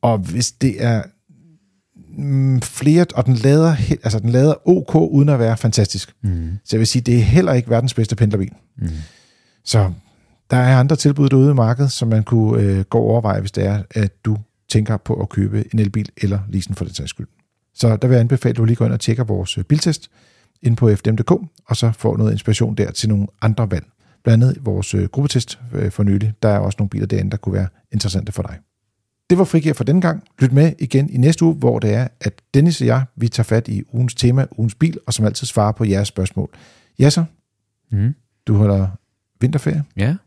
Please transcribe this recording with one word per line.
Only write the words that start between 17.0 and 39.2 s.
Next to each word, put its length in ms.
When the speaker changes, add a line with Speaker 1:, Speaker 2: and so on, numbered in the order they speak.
Speaker 1:
skyld. 180
Så 220
der 100
vil 80
jeg 60
anbefale, 300
at 60
du 80
lige 100
går 100
ind 80
og 60
tjekker 240
vores, 340
øh, 60
biltest 460
inde 140
på 200
F 60
D 60
M 80
punktum 220
D 100
K, 20
og 80
så 140
får 260
noget 140
inspiration 440
der 160
til 180
nogle 180
andre 300
valg. 140
Blandt 200
andet 220
vores, 280
øh, 120
gruppetest, 540
øh, 180
for 120
nylig. 300
Der 60
er 100
også 200
nogle 100
biler 160
derinde, 260
der 60
kunne 160
være 140
interessante 400
for 120
dig. 140
Det 80
var 60
Frigir 300
for 100
denne 180
gang. 220
Lyt 120
med 280
igen 300
i 80
næste 280
uge, 100
hvor 240
det 140
er, 140
at 120
Dennis 280
og 60
jeg, 160
vi 120
tager 180
fat 220
i 240
ugens 240
tema, 300
ugens 180
bil, 220
og 60
som 120
altid 220
svarer 240
på 140
jeres 220
spørgsmål. 420
Yasser, 240
Speaker 2:
Mm. 240
Speaker 1:
du 80
holder 320